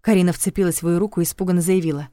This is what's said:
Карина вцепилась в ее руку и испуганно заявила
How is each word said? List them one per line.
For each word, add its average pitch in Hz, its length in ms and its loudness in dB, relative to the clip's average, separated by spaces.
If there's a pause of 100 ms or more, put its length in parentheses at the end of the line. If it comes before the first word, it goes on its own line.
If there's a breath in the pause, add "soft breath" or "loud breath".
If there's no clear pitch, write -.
Карина 185 280 4
вцепилась 180 500 -2
в 165 40 -2
ее 170 120 2
руку 208 200 -2
и 175 40 0
испуганно 180 380 -2
заявила 160 520 0